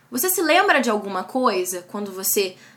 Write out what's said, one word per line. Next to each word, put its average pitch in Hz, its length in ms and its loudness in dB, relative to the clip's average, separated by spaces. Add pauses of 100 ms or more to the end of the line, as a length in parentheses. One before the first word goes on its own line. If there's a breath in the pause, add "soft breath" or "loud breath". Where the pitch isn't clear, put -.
(120)
Você 294 180 -2
se 370 120 0
lembra 330 380 4
de 233 100 0
alguma 196 340 -2
coisa 185 640 -2
quando 202 240 -8
você 190 440 -2 (220 loud breath)